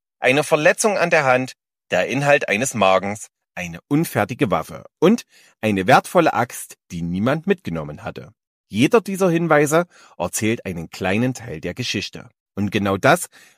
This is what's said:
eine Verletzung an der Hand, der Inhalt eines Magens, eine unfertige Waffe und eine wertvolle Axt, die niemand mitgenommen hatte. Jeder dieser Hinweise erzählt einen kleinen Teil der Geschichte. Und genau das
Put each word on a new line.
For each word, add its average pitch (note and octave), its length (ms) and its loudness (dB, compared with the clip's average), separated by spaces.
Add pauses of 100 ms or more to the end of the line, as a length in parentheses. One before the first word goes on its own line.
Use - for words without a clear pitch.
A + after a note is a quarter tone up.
(200)
eine C3 240 2
Verletzung F#3 540 2
an E3+ 140 0
der D#3+ 120 4
Hand, B2+ 300 0 (380)
der F2+ 160 2
Inhalt C#3+ 420 0
eines G#2+ 240 -2
Magens, F#2+ 540 0 (260)
eine F2 340 -10
unfertige C3 640 -2
Waffe E2 360 -4 (140)
und G3+ 240 4 (380)
eine G2 240 0
wertvolle D#3+ 480 4
Axt, - 420 -4 (160)
die E2+ 120 -8
niemand A2 420 -2
mitgenommen E2 580 -6
hatte. - 280 -14 (360)
Jeder D#3+ 340 2
dieser F#3+ 280 -2
Hinweise D#3+ 560 2 (320)
erzählt G#2+ 480 -4
einen E2+ 240 -8
kleinen A2 460 -2
Teil E2 260 -14
der F2 140 -8
Geschichte. - 540 -8 (280)
Und G2+ 140 -2
genau G2+ 240 0
das C#3 320 2 (300)